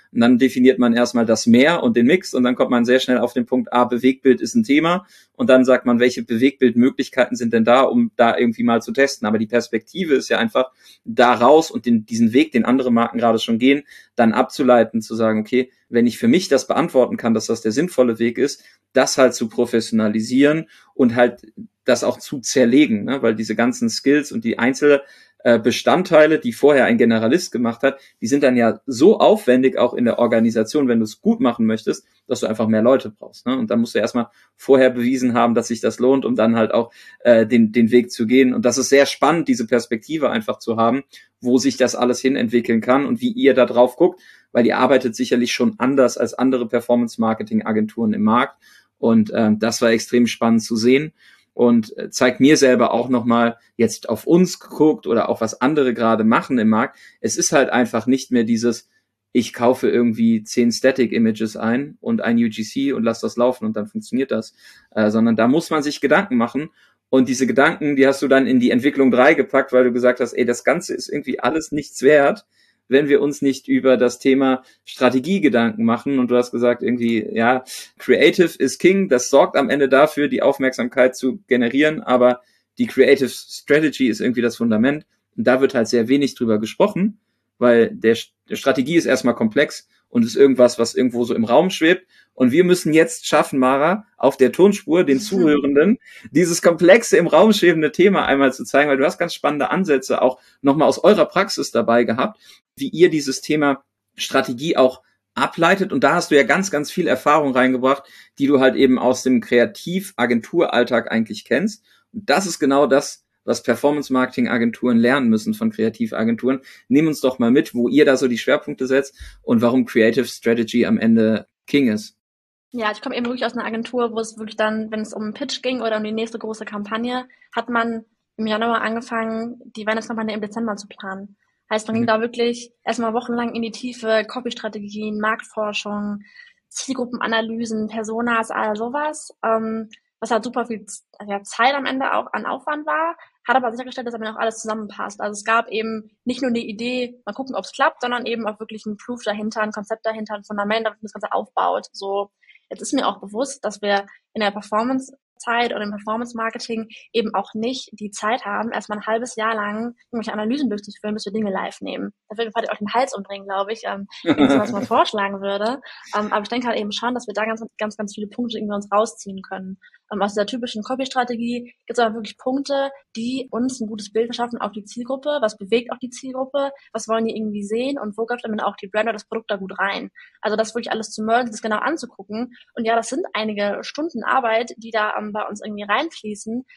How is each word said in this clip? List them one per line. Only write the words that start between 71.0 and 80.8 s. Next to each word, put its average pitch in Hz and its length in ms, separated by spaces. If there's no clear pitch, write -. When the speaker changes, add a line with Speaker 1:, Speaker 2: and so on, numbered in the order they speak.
Speaker 1:
irgendwie - 300
alles 156 320
nichts 147 320
wert, 143 420
wenn 143 200
wir 139 140
uns 143 200
nicht 139 260
über 127 300
das 123 220
Thema 131 440
Strategie 131 580
Gedanken 113 440
machen. 120 340
Und 120 120
du 123 40
hast 123 160
gesagt, 120 300
irgendwie, 117 500
ja, 120 320
Creative 160 580
is - 220
King, 190 300
das 123 200
sorgt 160 280
am 139 120
Ende 139 200
dafür, 143 380
die 127 140
Aufmerksamkeit 131 760